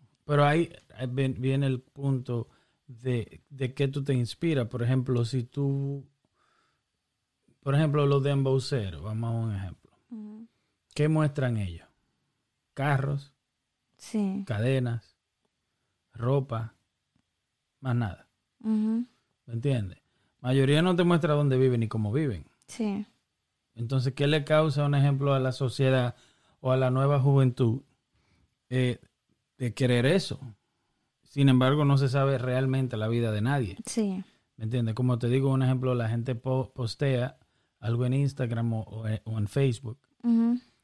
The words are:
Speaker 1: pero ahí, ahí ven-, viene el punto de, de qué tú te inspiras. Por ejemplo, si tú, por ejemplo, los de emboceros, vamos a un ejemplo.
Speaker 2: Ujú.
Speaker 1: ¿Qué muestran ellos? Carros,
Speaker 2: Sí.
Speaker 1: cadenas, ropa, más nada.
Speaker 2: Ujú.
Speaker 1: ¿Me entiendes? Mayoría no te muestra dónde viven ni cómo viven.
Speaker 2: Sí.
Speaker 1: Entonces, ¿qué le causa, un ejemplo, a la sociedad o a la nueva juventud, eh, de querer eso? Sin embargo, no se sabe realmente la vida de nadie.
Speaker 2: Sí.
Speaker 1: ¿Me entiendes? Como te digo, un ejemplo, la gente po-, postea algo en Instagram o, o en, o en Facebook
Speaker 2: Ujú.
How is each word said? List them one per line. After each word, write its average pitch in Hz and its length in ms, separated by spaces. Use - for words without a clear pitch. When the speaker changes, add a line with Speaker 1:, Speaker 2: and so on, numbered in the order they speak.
Speaker 1:
pero 147 220
ahí, 160 240
ahí 131 140
ven-, 131 280
viene 135 280
el 131 160
punto 127 680
de, 120 640
de 131 240
qué 139 140
tú 139 160
te 139 100
inspiras. 127 540
Por 120 140
ejemplo, 123 440
si 123 180
tú, 139 600
por 139 140
ejemplo, 147 320
los 139 160
de 143 80
emboceros, 131 720
vamos 110 300
a 117 40
un 107 80
ejemplo. 95 380
Speaker 2:
Ujú. 214 360
Speaker 1:
¿Qué 147 140
muestran 143 480
ellos? 90 320
Carros, 139 580
Speaker 2:
Sí. 196 500
Speaker 1:
cadenas, 120 680
ropa, 117 640
más 127 160
nada. 113 320
Speaker 2:
Ujú. 220 420
Speaker 1:
¿Me 117 80
entiendes? 117 440
Mayoría 135 420
no 180 120
te 175 100
muestra 170 300
dónde 143 220
viven 127 240
ni 113 80
cómo 107 240
viven. 123 340
Speaker 2:
Sí. 208 400
Speaker 1:
Entonces, 127 400
¿qué 143 120
le 147 180
causa, 151 400
un 143 100
ejemplo, 139 400
a 135 60
la 131 120
sociedad 127 600
o 131 120
a 131 40
la 131 140
nueva 139 300
juventud, 131 600
eh, 127 320
de 120 160
querer 123 320
eso? 156 320
Sin 139 260
embargo, 131 360
no 143 140
se 135 100
sabe 135 300
realmente 127 580
la 107 120
vida 117 240
de 107 80
nadie. 123 360
Speaker 2:
Sí. 196 360
Speaker 1:
¿Me 110 80
entiendes? 113 300
Como 123 240
te 120 100
digo, 135 220
un 131 120
ejemplo, 127 320
la 117 140
gente 117 260
po-, 131 400
postea 131 640
algo 120 260
en 123 80
Instagram 120 580
o, 110 100
o 110 260
en, 110 160
o 110 140
en 104 100
Facebook 123 500
Speaker 2:
Ujú. 233 360